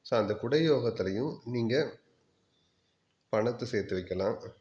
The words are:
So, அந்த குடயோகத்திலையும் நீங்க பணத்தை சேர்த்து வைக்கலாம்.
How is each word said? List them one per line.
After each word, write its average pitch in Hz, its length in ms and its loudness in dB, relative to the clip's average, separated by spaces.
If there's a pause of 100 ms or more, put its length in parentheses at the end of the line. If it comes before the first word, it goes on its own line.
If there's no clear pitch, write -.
So, 120 180 2
அந்த 104 140 2
குடயோகத்திலையும் 120 1120 0
நீங்க 120 540 0 (1300)
பணத்தை 117 380 0
சேர்த்து 98 260 -2
வைக்கலாம். 92 480 -2 (200)